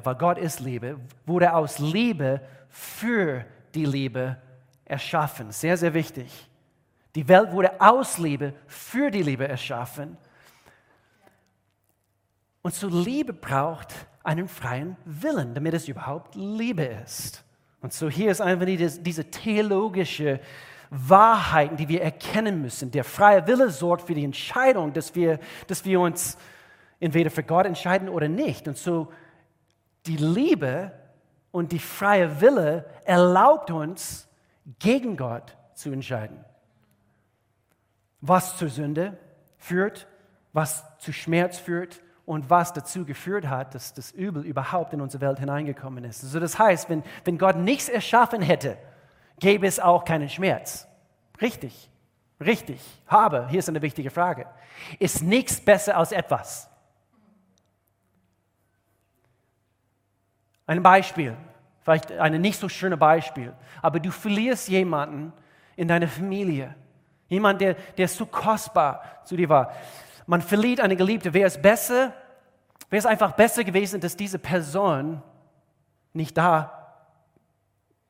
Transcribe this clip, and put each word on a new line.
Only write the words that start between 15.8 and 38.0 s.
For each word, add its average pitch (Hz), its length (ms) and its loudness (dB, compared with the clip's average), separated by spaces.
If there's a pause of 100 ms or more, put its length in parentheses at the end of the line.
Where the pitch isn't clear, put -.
überhaupt 139 460 -12
Liebe 208 480 -6
ist. - 600 -12 (380)
Und 120 100 -10
so 156 180 -6
hier 190 220 0
ist 185 80 -2
einfach 185 260 0
die, 190 120 0
diese 170 520 -4
theologische 190 1120 -2 (500)
Wahrheiten, 160 840 6
die 151 140 -4
wir 170 120 0
erkennen 190 600 -2
müssen. 127 300 -8
Der 135 120 -2
freie 196 420 6
Wille 247 260 4
sorgt 175 360 -2
für 170 80 -4
die 147 80 -2
Entscheidung, 170 680 0
dass 151 200 -6
wir, 165 260 2 (280)
dass - 160 -6
wir 190 160 4
uns 170 380 0 (640)
entweder 165 280 2
für 151 140 -4
Gott 175 220 2
entscheiden 190 420 -2
oder 160 220 -2
nicht. 208 400 -4
Und 135 80 -10
so 165 340 -4 (960)
die 165 100 -4
Liebe 170 760 0 (580)
und 170 220 -4
die 165 60 -2
freie 185 600 0
Wille 175 460 4 (180)
erlaubt 190 680 6
uns, 160 600 -8 (500)
gegen 233 380 0
Gott 120 400 -8 (160)
zu - 180 -12
entscheiden. 123 540 -8 (1800)